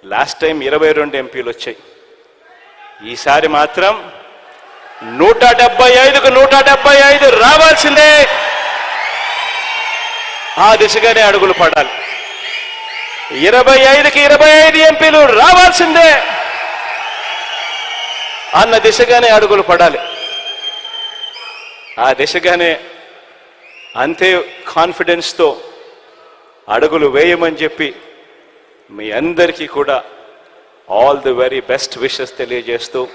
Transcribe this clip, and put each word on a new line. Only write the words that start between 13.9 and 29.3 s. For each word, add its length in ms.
ఐదుకి 340
ఇరవై 240
ఐదు 120
ఎంపీలు 300
రావాల్సిందే 720
అన్న 140
దిశగానే 520
అడుగులు 320
పడాలి. 300
ఆ 40
దిశగానే 520
అంతే 240
కాన్ఫిడెన్స్తో 720
అడుగులు 320
వేయమని 440
చెప్పి 280
మీ 100
అందరికీ 560